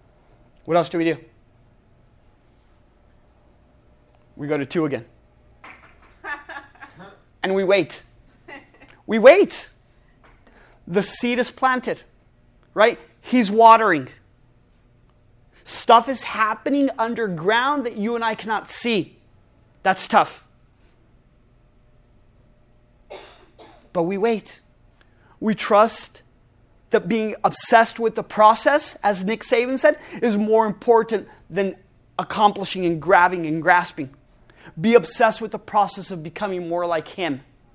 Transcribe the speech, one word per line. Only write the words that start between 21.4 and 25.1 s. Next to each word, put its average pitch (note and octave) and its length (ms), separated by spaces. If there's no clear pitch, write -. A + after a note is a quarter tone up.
But F3 100
we F#3+ 140
wait. G#3+ 420